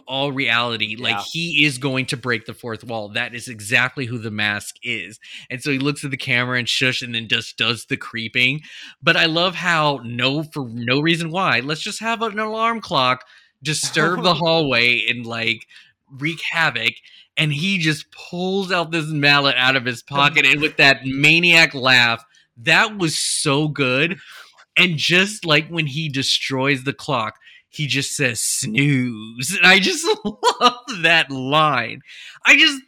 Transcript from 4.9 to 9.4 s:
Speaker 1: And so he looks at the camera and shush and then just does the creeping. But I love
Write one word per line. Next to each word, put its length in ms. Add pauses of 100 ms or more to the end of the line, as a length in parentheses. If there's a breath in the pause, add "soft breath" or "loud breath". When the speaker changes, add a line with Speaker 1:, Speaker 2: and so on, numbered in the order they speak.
Speaker 1:
And 120
so 100
he 80
looks 260
at 60
the 60
camera 400
and 120
shush 320
and 120
then 140
just 300
does 280
the 120
creeping. 640 (400 loud breath)
But 160
I 80
love 300